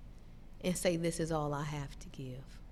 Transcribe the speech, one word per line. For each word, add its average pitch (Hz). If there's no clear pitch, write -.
and 180
say, 180
"This 165
is 165
all 147
I 143
have 147
to -
give"? 131